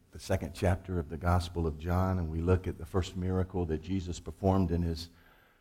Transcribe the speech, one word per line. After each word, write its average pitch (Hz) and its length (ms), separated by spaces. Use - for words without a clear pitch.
the - 80
second 92 340
chapter 92 460
of 78 80
the 80 80
Gospel 85 500
of 73 140
John, 92 400
and 82 100
we 82 120
look 90 260
at 85 100
the 80 80
first 92 300
miracle 92 520
that 78 140
Jesus 90 380
performed 95 520
in 85 100
his 82 260